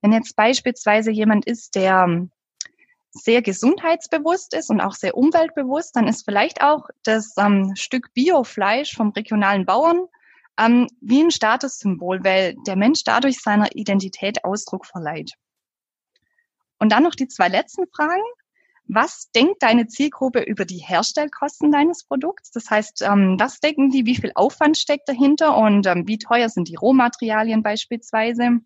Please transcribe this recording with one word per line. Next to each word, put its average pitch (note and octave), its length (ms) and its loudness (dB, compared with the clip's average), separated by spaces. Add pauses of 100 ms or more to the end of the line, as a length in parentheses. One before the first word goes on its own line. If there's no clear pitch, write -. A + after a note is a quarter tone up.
Wenn G#3 100 4
jetzt A3 220 0
beispielsweise A3 760 2
jemand G#3+ 340 2
ist, - 300 -8
der F#3 500 2 (840)
sehr A#3 300 0
gesundheitsbewusst D#4+ 1120 -2
ist D#4 160 -6
und A3 100 2
auch G3 140 -4
sehr - 220 -6
umweltbewusst, D#4 760 0
dann A3+ 140 2
ist - 160 -4
vielleicht G#3 380 0
auch D4 260 0 (140)
das, A3 360 -4
ähm, G3 360 2
Stück - 400 -8
Biofleisch B3+ 800 0
vom G#3+ 160 0
regionalen G3+ 560 -2
Bauern, E4 400 2 (520)
ähm, A#3+ 280 4 (140)
wie B3+ 220 2
ein E4+ 100 4
Statussymbol, F#3+ 920 -4
weil F#3+ 300 0 (120)
der F#3+ 100 -4
Mensch A#3 280 2
dadurch B3+ 360 0
seiner G#3 340 0
Identität G3 680 -6
Ausdruck F#3+ 420 -8
verleiht. D#3 460 -12 (1500)
Und G#3+ 140 4
dann A#3 100 4
noch E4+ 140 0
die C4 120 -6
zwei F3+ 200 0
letzten D#4 400 -2
Fragen. E4+ 340 -4 (640)
Was - 480 -4
denkt D4+ 300 2
deine A#3 240 2
Zielgruppe C4 560 -4
über G3+ 220 -4
die F3+ 140 -12
Herstellkosten C#4+ 920 -2
deines D4+ 340 2
Produkts? C#4+ 480 -6
Das - 180 -10
heißt, G#3+ 320 -4
ähm, G3 360 2
was A#3 220 -2
denken D4 300 2
die, B3+ 160 0
wie B3 100 0
viel - 180 -6
Aufwand D4+ 440 2
steckt - 300 -4
dahinter C#4+ 480 2
und, G3+ 300 4
ähm, F3 200 0
wie G#3+ 120 -4
teuer A#3 300 0
sind F3+ 200 -4
die E3 80 -16
Rohmaterialien A3+ 880 0
beispielsweise? A#3 1040 -2